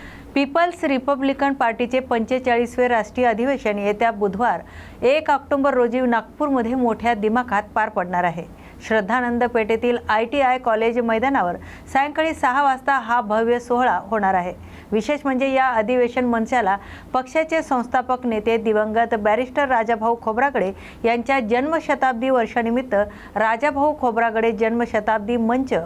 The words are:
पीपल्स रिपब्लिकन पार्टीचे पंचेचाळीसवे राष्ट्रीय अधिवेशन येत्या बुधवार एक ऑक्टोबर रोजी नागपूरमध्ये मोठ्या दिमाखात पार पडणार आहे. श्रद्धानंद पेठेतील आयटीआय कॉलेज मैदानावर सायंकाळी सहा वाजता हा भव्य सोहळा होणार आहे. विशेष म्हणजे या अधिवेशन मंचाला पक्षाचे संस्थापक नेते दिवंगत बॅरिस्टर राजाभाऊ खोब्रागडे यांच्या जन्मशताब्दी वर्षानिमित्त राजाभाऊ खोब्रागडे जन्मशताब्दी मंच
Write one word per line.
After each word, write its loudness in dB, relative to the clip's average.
पीपल्स 0
रिपब्लिकन 0
पार्टीचे 0
पंचेचाळीसवे 0
राष्ट्रीय 0
अधिवेशन 0
येत्या 0
बुधवार -2
एक 2
ऑक्टोबर 2
रोजी 2
नागपूरमध्ये 0
मोठ्या 0
दिमाखात 0
पार 0
पडणार -2
आहे. -2
श्रद्धानंद 0
पेठेतील 0
आयटीआय 2
कॉलेज 0
मैदानावर 0
सायंकाळी 0
सहा 0
वाजता 2
हा 0
भव्य 0
सोहळा 2
होणार 0
आहे. -2
विशेष 0
म्हणजे 0
या 2
अधिवेशन 0
मंचाला 0
पक्षाचे 0
संस्थापक -2
नेते 0
दिवंगत 2
बॅरिस्टर 0
राजाभाऊ 0
खोब्रागडे 0
यांच्या 0
जन्मशताब्दी 0
वर्षानिमित्त 0
राजाभाऊ 2
खोब्रागडे 2
जन्मशताब्दी 0
मंच 0